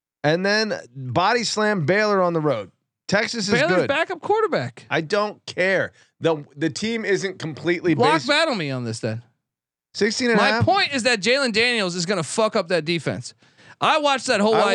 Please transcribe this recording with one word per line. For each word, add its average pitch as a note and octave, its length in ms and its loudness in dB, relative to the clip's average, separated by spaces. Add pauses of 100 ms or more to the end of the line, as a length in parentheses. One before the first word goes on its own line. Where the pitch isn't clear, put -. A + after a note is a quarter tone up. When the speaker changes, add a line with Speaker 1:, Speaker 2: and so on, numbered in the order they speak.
(240)
Speaker 1:
and E3 200 2
then G#3 300 0 (200)
body E3+ 500 0
slam G#3 420 0
Baylor G3+ 360 2
on F3 100 2
the E3 80 -2
road? A#2+ 300 -2 (360)
Texas G#3+ 420 -2
is G#3 60 0
Speaker 2:
Baylor's D#4+ 280 2
Speaker 1:
good. B2 60 0
Speaker 2:
backup D#4 320 -4
quarterback. D#4 720 -2
Speaker 1:
I C#3+ 120 0
don't G3+ 440 -4
care. F3 460 -2 (280)
The, D#3 240 0 (120)
the D3+ 140 -2
team A3 340 -6
isn't F#3+ 340 -2
completely D#3+ 560 -2
Speaker 2:
Block B3+ 200 4
Speaker 1:
based B3+ 140 -2
Speaker 2:
battle D4+ 280 2
me D3+ 140 -4
on B2+ 140 -4
this A2+ 160 -6
then. A2+ 220 -6 (720)
Speaker 1:
sixteen A3+ 360 0
and A3 100 4
a - 20 4
half. C4 240 2
Speaker 2:
My E4+ 80 4
point F4+ 200 0
is A#3+ 100 -2
that A#3+ 160 2
Jalen B3 320 0
Daniels G#3+ 420 0
is F3+ 120 -4
gonna F#3 180 -2
fuck G#3+ 320 -2
up F3+ 120 -2
that E3+ 160 0
defense. D3 500 -4 (460)
I C#4 180 2
watched C#4 280 0
that A#3 140 2
whole G#3+ 140 4
Speaker 1:
I - 40 4
will G3+ 160 4